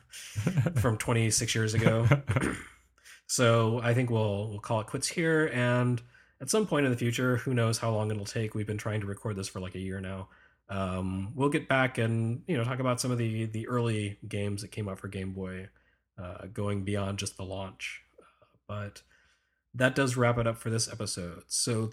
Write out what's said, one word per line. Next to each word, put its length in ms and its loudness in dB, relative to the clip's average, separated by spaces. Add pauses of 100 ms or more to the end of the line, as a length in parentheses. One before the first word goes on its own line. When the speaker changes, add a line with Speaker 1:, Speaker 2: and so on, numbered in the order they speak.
(200)
Speaker 1:
<laughs> 560 0
from 220 4
twenty-six 560 2
years 180 2
ago. 400 4
Speaker 2:
<laughs> 160 4
Speaker 1:
<clears throat> 260 0 (760)
So 520 6
I 100 2
think 160 2
we'll, 400 2
we'll 100 -6
call 220 -2
it 60 -4
quits 200 -4
here. 460 2
And 480 2 (400)
at 80 -10
some 180 2
point 200 2
in 60 4
the 40 0
future, 400 2
who 160 -2
knows 240 4
how 140 0
long 200 0
it'll 140 -2
take? 300 -4
We've 120 -2
been 120 -2
trying 240 -2
to 40 -6
record 300 -6
this 120 -4
for, 120 -10
like, 140 -8
a 40 -8
year 220 -6
now. 280 -8 (420)
Um, 640 -2
we'll 160 2
get 180 0
back 300 2
and, 480 0
you 100 0
know, 80 2
talk 140 -2
about 240 0
some 80 0
of 80 0
the, 260 -2
the 240 -6
early 480 0 (100)
games 360 -4
that 60 -10
came 200 -6
out 100 -8
for 100 -10
Game 260 -6
Boy, 340 -8 (500)
uh, 360 -12
going 300 -2
beyond 340 -2
just 180 -6
the 80 -10
launch. 560 -10 (180)
Uh, 360 -20 (120)
but 360 -8 (720)
that 200 4
does 220 2
wrap 220 4
it 80 2
up 100 0
for 140 -6
this 200 0
episode. 580 -8
So 440 0